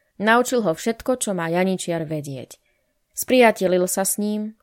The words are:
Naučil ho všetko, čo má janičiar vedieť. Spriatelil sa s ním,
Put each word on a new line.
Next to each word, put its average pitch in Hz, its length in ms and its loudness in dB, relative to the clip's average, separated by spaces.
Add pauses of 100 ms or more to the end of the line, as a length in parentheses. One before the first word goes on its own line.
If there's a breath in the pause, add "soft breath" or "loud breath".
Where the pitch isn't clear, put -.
(160)
Naučil 233 480 2
ho 160 80 2
všetko, 226 480 -4
čo 202 160 -4
má 165 160 -4
janičiar 175 560 -2
vedieť. 147 480 -10 (560)
Spriatelil 196 720 4
sa 196 240 -2
s - 80 -4
ním, 214 460 -6